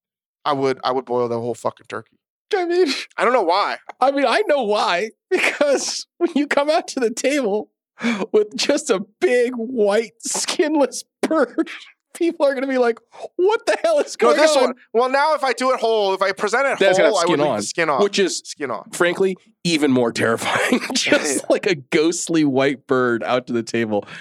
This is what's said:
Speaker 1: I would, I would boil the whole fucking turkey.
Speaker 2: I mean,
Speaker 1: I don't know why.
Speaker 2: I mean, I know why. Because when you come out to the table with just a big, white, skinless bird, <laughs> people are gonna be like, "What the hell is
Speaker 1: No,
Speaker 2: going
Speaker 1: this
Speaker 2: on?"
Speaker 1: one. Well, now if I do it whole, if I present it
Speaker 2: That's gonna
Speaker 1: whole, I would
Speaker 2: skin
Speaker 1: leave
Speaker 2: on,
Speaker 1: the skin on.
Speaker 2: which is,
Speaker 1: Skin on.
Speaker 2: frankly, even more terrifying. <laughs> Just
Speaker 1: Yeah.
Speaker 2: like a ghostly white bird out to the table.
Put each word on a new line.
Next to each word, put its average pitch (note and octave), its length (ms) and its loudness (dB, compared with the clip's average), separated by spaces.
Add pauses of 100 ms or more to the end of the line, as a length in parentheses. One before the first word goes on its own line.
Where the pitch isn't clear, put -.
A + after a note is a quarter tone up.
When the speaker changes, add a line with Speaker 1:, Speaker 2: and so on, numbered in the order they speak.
(440)
Speaker 1:
I C#3+ 100 0
would, C3+ 300 0
I B2+ 80 0
would B2+ 140 -2
boil A#2+ 220 -2
the A#2 120 -4
whole A#2 160 -6
fucking - 320 -8
turkey. - 300 -12 (380)
Speaker 2:
I F4+ 100 0
mean, F4 220 2 (300)
Speaker 1:
I E3+ 80 2
don't A#3+ 80 2
know B3 80 4
why. E3 360 0 (220)
Speaker 2:
I C4 120 4
mean, C#4 140 0
I B3+ 220 2
know C#4+ 160 2
why. G#3 480 -2 (180)
Because - 800 -2 (100)
when E4+ 180 0
you C#4+ 120 0
come C#4+ 220 0
out F4+ 200 0
to - 100 -6
the A#3 100 0
table A#3+ 640 -2 (600)
with G#3 240 2
just - 340 -2
a G3 100 2 (200)
big, B3 360 2
white, A3+ 640 0
skinless - 800 -2 (200)
bird, D#4+ 460 0 (220)
<laughs> - 220 -20
people E4 320 0
are C#4 80 2
gonna C4 140 -4
be C4 100 -2
like, A#3 220 -2 (360)
"What G#4+ 300 0
the A4 180 0
hell D#4+ 160 2
is - 220 -4
Speaker 1:
No, A3+ 80 4
Speaker 2:
going A#3+ 80 4
Speaker 1:
this D4+ 180 4
Speaker 2:
on?" C4+ 80 4
Speaker 1:
one. B3+ 100 0 (200)
Well, B3 160 2
now C#4+ 240 2
if C#4 100 -2
I C4 100 0
do B3+ 200 0
it A3+ 80 -4
whole, G#3+ 320 2
if F#3+ 80 -2
I G3 100 0
present A3 360 0
it A#3 120 -2
Speaker 2:
That's F#3+ 180 4
gonna E3+ 120 6
Speaker 1:
whole, - 80 2
I E3+ 80 2
would F3 60 2
Speaker 2:
skin D3+ 100 2
Speaker 1:
leave D3 80 2
Speaker 2:
on, A2+ 80 0
Speaker 1:
the G#2 60 -4
skin D#3+ 260 -2
on. D3 140 2
Speaker 2:
which G3+ 160 0
is, F#3 260 0
Speaker 1:
Skin C3+ 260 -8
on. G#2 200 -10
Speaker 2:
frankly, F3+ 440 0 (300)
even D3+ 260 2
more A#2+ 220 2
terrifying. - 760 0
<laughs> C4+ 60 -4
Just D4 480 0
Speaker 1:
Yeah. - 80 -12
Speaker 2:
like - 160 0
a G3 100 0
ghostly D#3+ 720 0
white C3+ 420 0
bird B2 360 2
out B2 240 -2
to B2 60 -8
the A#2 100 -2
table. G#2+ 420 -2 (160)